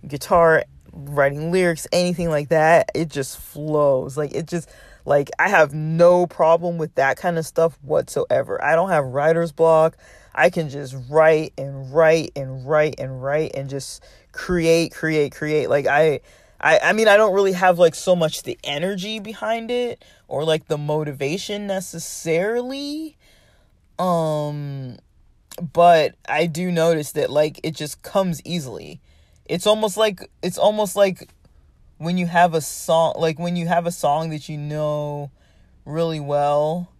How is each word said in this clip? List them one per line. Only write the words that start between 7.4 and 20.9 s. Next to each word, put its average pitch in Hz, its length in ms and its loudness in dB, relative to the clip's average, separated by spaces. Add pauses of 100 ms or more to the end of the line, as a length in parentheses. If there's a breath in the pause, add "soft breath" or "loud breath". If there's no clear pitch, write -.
stuff 165 360 0
whatsoever. 135 840 -2
I 151 120 2
don't 180 140 0
have 151 160 0
writer's 156 460 0
block. 160 460 4 (360 soft breath)
I 165 160 4
can 160 200 -4
just 135 260 -12 (140)
write 156 480 4
and 135 360 -10
write 160 420 4
and 131 320 -10
write 151 320 2
and 131 220 -10
write 147 340 -2
and 139 140 -8
just - 340 -10 (280 soft breath)
create, 165 600 0
create, 151 400 -2
create. 151 360 -2
Like, 139 180 2
I, 147 320 2 (400 soft breath)
I, 156 240 4
I 165 100 2
mean, 220 140 2
I 208 100 8
don't 214 160 4
really 196 200 2
have, 180 260 2
like, 170 160 4
so 185 200 0
much 160 280 -2
the - 200 -10
energy 190 560 -6
behind 220 520 -8
it 247 320 -6 (240 soft breath)
or, 139 160 -6
like, 156 240 0
the 151 100 -4
motivation 151 880 -4